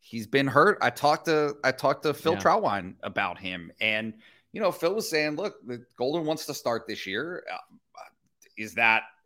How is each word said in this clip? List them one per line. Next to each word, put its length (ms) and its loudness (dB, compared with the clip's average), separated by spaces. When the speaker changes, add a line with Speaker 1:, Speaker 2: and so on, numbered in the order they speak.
Speaker 1:
he's 260 -10
been 200 2
hurt. 360 6
I 80 4
talked 360 0
to, 280 2
I 80 4
talked 300 0
to 100 2
Phil 220 0
Speaker 2:
Yeah. 60 -4
Speaker 1:
Trautwein 640 2
about 360 -2
him, 420 -10
and, 320 0
you 80 -6
know, 100 2
Phil 240 0
was 140 -4
saying, 280 0
Look, 300 -8
the 160 -10
Golden 300 0
wants 200 -2
to 80 -8
start 320 -2
this 200 -8
year. 440 -6
Uh, 520 -16
is 160 -10
that 300 4